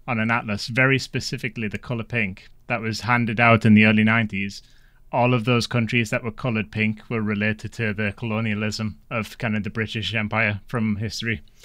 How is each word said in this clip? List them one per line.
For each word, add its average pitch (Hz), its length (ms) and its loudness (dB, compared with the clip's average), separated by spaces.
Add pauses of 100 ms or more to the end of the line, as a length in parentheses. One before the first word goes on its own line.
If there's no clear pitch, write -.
on 117 120 -2
an 110 120 0
atlas, 117 360 -2
very 131 300 4
specifically 123 720 -6
the 101 100 -6
color 117 260 -6
pink 104 460 -6 (180)
that 117 140 -4
was 110 200 -4
handed 117 380 0
out 117 260 6
in 110 100 10
the 107 100 10
early 107 180 6
nineties, 104 600 0 (480)
all 123 220 2
of 113 120 0
those 120 220 2
countries 117 440 0
that 123 120 -4
were 113 80 -6
colored 110 400 -4
pink 107 380 -2
were 113 120 -2
related 107 520 -2
to 107 200 -4
the 101 220 -4
colonialism 107 840 -4 (140)
of 110 260 -6
kind 110 180 -2
of 104 80 -2
the 110 60 -8
British 110 460 -6
Empire 107 520 -2
from 110 280 -2
history. 110 460 -6 (240)